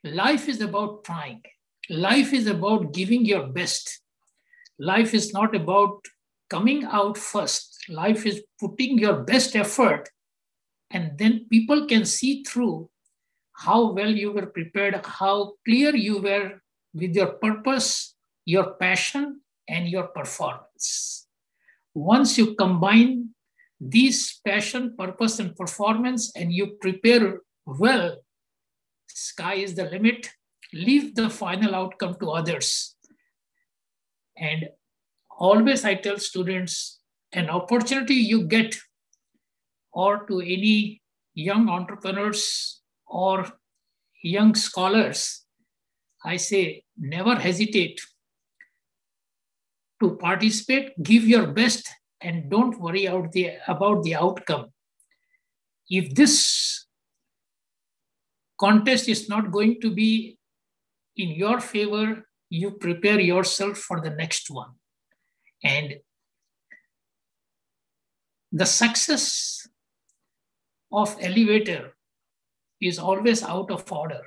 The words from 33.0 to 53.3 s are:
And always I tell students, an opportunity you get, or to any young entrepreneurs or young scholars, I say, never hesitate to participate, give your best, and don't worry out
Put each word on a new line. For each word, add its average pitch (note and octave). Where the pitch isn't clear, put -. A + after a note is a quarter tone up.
And D#3+
always A3
I G3+
tell G3+
students, F#3
an E3
opportunity A#3+
you A3
get, A3
or G3+
to F#3
any G#3
young G3+
entrepreneurs F#3+
or F#3
young G#3
scholars, -
I F3
say, F3+
never F3
hesitate F#3
to F3+
participate, G#3
give A3+
your A3
best, A3
and E3
don't A#3
worry F3+
out F3